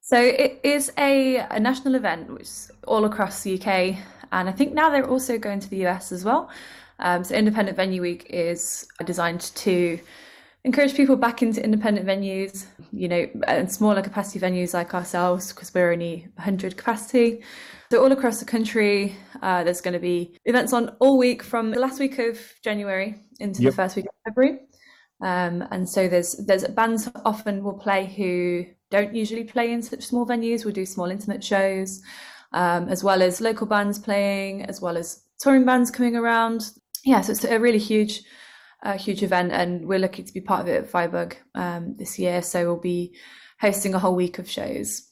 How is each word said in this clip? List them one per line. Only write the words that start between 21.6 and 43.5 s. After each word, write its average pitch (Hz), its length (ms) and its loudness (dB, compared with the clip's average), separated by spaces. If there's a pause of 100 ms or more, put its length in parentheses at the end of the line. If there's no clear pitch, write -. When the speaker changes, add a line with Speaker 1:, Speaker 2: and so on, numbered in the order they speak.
Speaker 1:
the 233 80 0
last 262 180 -2
week 269 220 -2
of 233 200 -2 (220)
January 202 540 -4 (240)
into 196 200 -6
Speaker 2:
Yep. - 120 4
Speaker 1:
the - 40 -4
first 185 200 -2
week 190 100 -4
of - 60 -14 (120)
February. 254 360 2 (600)
Um, 180 520 -2
and 185 160 -4
so 190 180 2
there's, 175 280 0 (120)
there's 190 220 4
bands 226 400 0 (160)
often 208 400 -2
will 202 140 -4
play 196 280 0
who 180 600 -2 (240)
don't 208 240 0
usually 226 300 -2
play 233 280 -2
in 233 100 -4
such 262 240 -12
small 240 200 0
venues. 233 380 -2
We'll 208 100 -4
do 190 120 -4
small 180 240 -4
intimate 208 320 -6
shows, 190 580 0 (520)
um, 175 360 0
as 190 140 -2
well 190 200 4
as 180 180 2
local 226 260 -2
bands 202 320 0
playing, 196 680 -2
as 190 140 -10
well 170 160 -4
as - 260 -8 (180)
touring 269 240 8
bands 247 260 4
coming 240 260 0
around. 226 540 0 (340)
Yeah, 254 160 6
so - 120 -2
it's - 120 -2
a 226 140 2
really 226 200 6
huge, 214 440 0 (640)
uh, 196 120 -2
huge 196 280 -2
event, 180 280 2
and 175 340 -2
we're 190 120 0
lucky 185 240 -2
to - 100 -18
be 190 80 -8
part 185 200 0
of 175 80 -4
it 175 160 2
at - 60 -16
Firebug, 170 440 -2 (220)
um, 175 400 -6
this - 200 -12
year. 180 260 0
So 175 240 -2
we'll 170 140 0
be 175 360 -4 (440)